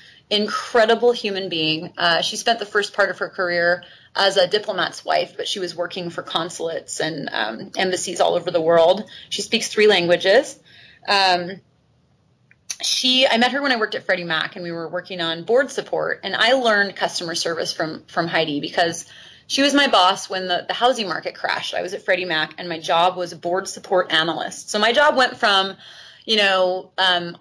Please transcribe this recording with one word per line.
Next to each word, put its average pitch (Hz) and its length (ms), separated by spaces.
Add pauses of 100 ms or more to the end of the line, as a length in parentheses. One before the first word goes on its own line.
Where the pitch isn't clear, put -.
(300)
Incredible 220 840
human 196 380
being. 160 480
Uh, 170 240
she 220 160
spent 233 220
the 208 60
first 202 280
part 196 160
of 180 100
her 185 100
career 175 540 (320)
as 190 200
a 185 120
diplomat's 185 580
wife, 160 320
but - 100
she - 120
was 175 160
working 175 340
for 170 120
consulates 165 800
and, 156 320
um, 113 460
embassies 180 420
all 170 160
over 175 160
the 170 100
world. 170 480 (200)
She - 120
speaks - 280
three 214 180
languages. 185 720 (480)
Um, 190 540 (1200)
she, 254 460
I 226 100
met 240 140
her 277 100
when 277 100
I 247 60
worked 226 180
at - 100
Freddie 180 180
Mac, 165 320
and 175 80
we 170 80
were 165 180
working 175 320
on 165 220
board 240 280
support, 165 520
and 196 120
I 226 180
learned 208 420
customer 170 400
service 170 360
from, 160 360
from - 200
Heidi 156 320
because 165 460 (420)
she - 140
was 277 120
my 277 140
boss 190 420
when 185 180
the, 175 200
the 180 60
housing 226 340
market 170 280
crashed. - 380
I - 80
was 180 120
at - 100
Freddie 180 220
Mac, 156 320
and 180 100
my 165 120
job 170 380
was 175 160
a 165 40
board 180 300
support - 440
analyst. 160 580
So 214 100
my 220 140
job 294 220
went 247 220
from, 190 380 (480)
you 220 140
know, 185 600
um, 175 440